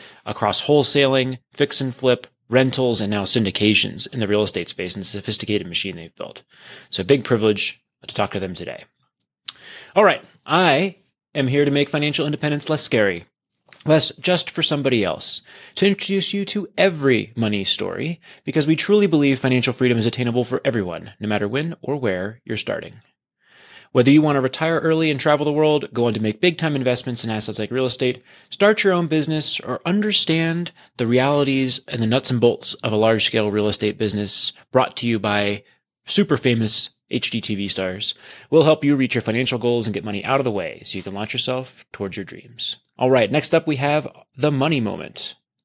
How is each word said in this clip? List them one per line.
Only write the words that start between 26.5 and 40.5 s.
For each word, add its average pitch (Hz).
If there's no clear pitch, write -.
investments 123
in 117
assets 107
like 107
real 131
estate, 127
start 208
your 190
own 175
business, 156
or -
understand 170
the 120
realities 135
and -
the 113
nuts 127
and 123
bolts 117
of 110
a -
large-scale 110
real 104
estate 104
business 104
brought -
to 120
you 113
by 104
super -
famous 113
H -
G 113
T 107
V 98
stars, 95
we'll 156
help 156
you 143
reach 131
your 120
financial 120
goals 120
and 107
get 101
money 101
out 135
of 131
the 123